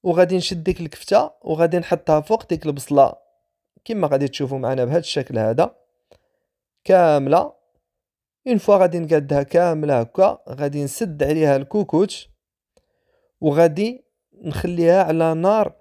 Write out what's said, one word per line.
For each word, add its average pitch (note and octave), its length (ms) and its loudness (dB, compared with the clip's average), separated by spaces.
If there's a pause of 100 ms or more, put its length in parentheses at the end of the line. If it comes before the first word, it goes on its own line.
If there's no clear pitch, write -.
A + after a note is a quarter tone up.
وغادي F3+ 340 2
نشد F3 280 -6
ديك F3 160 -2
الكفته - 500 -2 (120)
وغادي E3 360 0
نحطها D#3+ 420 0
فوق A3 280 -4
ديك D#3+ 180 -6
البصله C#3+ 480 0 (720)
كما G3+ 240 -2
غادي C#3 200 0
تشوفوا C3+ 300 -6
معنا B2+ 260 -2
بهذا C#3 140 -2
الشكل C3 400 -6
هذا A#2+ 360 0 (1080)
كامله. E3 720 2 (920)
اون A#3 100 0
فوا G3+ 180 4
غادي F3+ 220 2
نقادها D3 440 0
كامله D#3 580 0
هكا، F#3 380 0 (100)
غادي C#3+ 360 -6
نسد D3+ 380 -6
عليها D3 340 2
الكوكوت F3+ 720 -2 (1120)
وغادي E3+ 640 0 (400)
نخليها F3 600 0
على D#3+ 300 0
نار G3 460 0